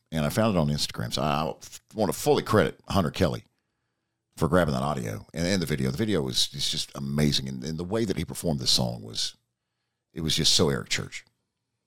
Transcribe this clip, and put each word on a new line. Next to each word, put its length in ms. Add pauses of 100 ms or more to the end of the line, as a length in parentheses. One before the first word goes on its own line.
(100)
And 140
I 40
found 280
it 20
on 100
Instagram. 440
So 100
I 300 (420)
want 180
to 60
fully 240
credit 360 (100)
Hunter 220
Kelly 340 (920)
for 120
grabbing 260
that 80
audio 520
and, 120
and 160
the 40
video. 240
The 60
video 260
was, 300
is 180
just 260
amazing. 520
And, 160
and 140
the 60
way 200
that 120
he 80
performed 360
this 100
song 320
was, 340 (760)
it 80
was 160
just 180
so 160
Eric 180
Church. 360 (640)